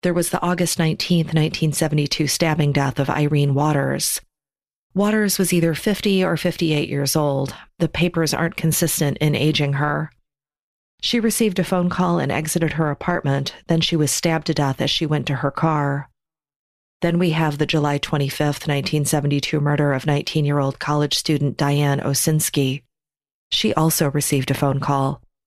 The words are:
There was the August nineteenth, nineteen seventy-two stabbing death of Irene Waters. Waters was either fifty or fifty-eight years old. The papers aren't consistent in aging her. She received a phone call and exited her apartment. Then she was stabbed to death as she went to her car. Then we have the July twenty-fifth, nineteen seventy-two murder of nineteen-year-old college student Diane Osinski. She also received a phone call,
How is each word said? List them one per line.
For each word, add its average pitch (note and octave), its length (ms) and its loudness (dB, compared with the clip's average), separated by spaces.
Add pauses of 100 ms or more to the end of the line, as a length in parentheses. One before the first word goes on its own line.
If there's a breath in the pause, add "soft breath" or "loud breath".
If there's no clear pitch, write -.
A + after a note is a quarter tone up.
There F3+ 140 0
was F3 160 0
the F3 100 -2
August F3 380 -2
nineteenth, D#3+ 520 0
nineteen D#3 420 0
seventy-two D3+ 520 0
stabbing D3+ 460 0
death C#3 260 0
of C3+ 140 0
Irene C#3+ 420 2
Waters. C#3 680 0 (760)
Waters G#3 420 2
was F3+ 160 2
either E3 220 2
fifty G3 480 0
or E3+ 140 0
fifty-eight D#3 520 0
years C#3 260 -2
old. C#3 380 0 (240 loud breath)
The E3 100 0
papers E3 460 0
aren't E3 220 -2
consistent D#3 640 0
in D3 160 2
aging D3 380 0
her. D3 380 -2 (920)
She - 180 0
received G#3+ 400 2
a F#3 40 2
phone F3+ 280 0
call F3 260 2
and C3+ 140 0
exited D#3 420 -2
her D#3 160 0
apartment. C#3 640 -2 (140)
Then E3 140 2
she - 140 0
was D3+ 140 2
stabbed D#3+ 380 -2
to D#3+ 80 0
death C#3 260 0
as C3+ 80 0
she - 160 -2
went D3 220 -2
to C#3+ 80 -2
her C#3 160 -2
car. C#3+ 580 0 (920)
Then E3+ 180 0
we F3 120 2
have D#3 260 0
the D3 80 2
July D3 320 0
twenty-fifth, C#3+ 720 -2
nineteen C#3+ 340 0
seventy-two C#3+ 560 0
murder D3 320 2
of C3 140 -2
nineteen-year-old C#3+ 720 0
college D3 340 0
student C#3+ 440 -2
Diane C#3+ 420 2
Osinski. C#3 840 0 (680)
She - 220 0
also D#3 360 2
received C#3 400 -2
a C#3 60 2
phone C#3 240 0
call, C#3 420 -2 (240)